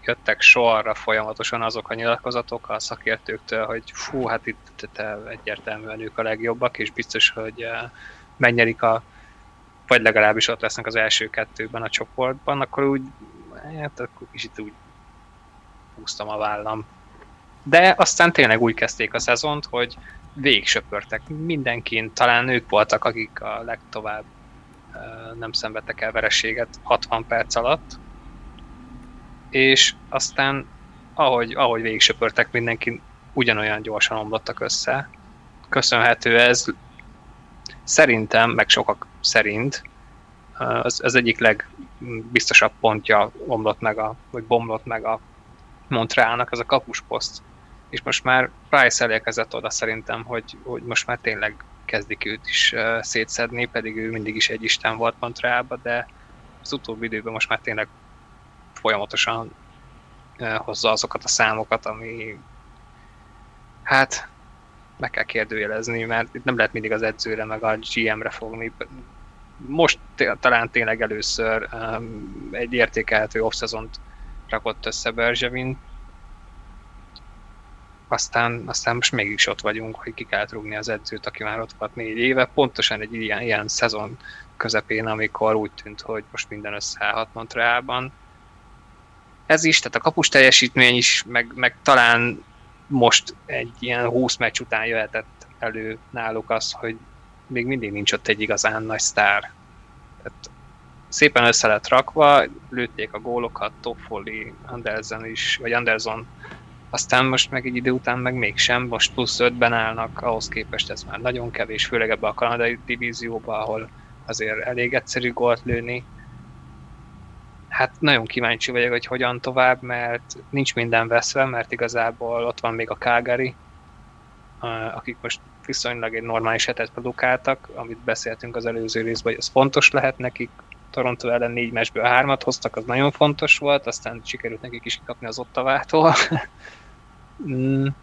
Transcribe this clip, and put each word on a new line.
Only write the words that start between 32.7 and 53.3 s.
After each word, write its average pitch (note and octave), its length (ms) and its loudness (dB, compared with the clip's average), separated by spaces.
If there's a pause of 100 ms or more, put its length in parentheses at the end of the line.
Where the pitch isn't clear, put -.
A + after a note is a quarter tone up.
ugyanolyan G#2+ 500 0
gyorsan G#2+ 340 -2
omlottak G#2+ 440 -6
össze. B2+ 480 -2 (600)
Köszönhető A#2 720 4
ez A#2+ 260 6 (1200)
szerintem, A#2 680 6
meg A2+ 180 2
sokak - 380 -4 (140)
szerint, A2 600 0 (760)
ö, C3 60 -4
az, A#2+ 400 -2
az B2 100 2
egyik A#2+ 240 4
legbiztosabb A2+ 1400 2
pontja G#2+ 500 4 (160)
omlott A2 340 0
meg A2 180 -2
a, A2 160 -4 (160)
vagy A#2 140 -8
bomlott A2+ 400 0
meg A2+ 200 -6
a A2+ 160 -2 (680)
Montrealnak, A#2+ 640 2
az A#2+ 60 -4
a A#2 60 -4
kapusposzt. - 800 -2 (480)
És - 120 -6
most - 220 -4
már B2+ 260 4 (180)
Price C3 360 6
elérkezett A2+ 500 -2
oda A2 160 -4
szerintem, A2+ 540 -6
hogy, A#2 380 -8
hogy A#2+ 200 -10
most A#2+ 240 -4
már B2 160 -4
tényleg G#2+ 420 -4 (200)
kezdik G#2+ 400 -6
őt G#2+ 240 -8
is, - 240 2
ö, A2+ 280 0
szétszedni, A#2 640 -4